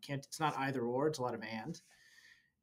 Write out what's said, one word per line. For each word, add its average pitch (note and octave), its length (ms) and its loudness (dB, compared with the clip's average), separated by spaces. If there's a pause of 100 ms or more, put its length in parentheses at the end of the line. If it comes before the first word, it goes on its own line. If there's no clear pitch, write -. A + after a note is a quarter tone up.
can't, C#3 220 -4
it's - 160 -8
not D3 180 4
either C3+ 220 2
or, B2 260 2
it's D3+ 120 2
a B2+ 40 0
lot A#2+ 120 0
of A2 80 -6
and. A2 380 -6 (840)